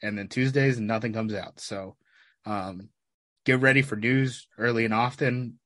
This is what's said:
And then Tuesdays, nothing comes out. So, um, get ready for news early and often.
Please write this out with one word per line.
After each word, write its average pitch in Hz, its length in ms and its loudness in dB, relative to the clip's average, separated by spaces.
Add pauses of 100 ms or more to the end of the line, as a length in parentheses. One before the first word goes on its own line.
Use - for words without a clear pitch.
And 107 160 -6
then 101 100 -8
Tuesdays, 131 520 2
nothing 110 340 -2
comes 110 220 -4
out. - 240 -10
So, 98 360 -10 (500)
um, 98 440 -8 (560)
get 131 140 4
ready 135 240 6
for 135 120 -4
news 123 520 0 (100)
early 113 280 2
and 110 80 0
often. 123 720 -2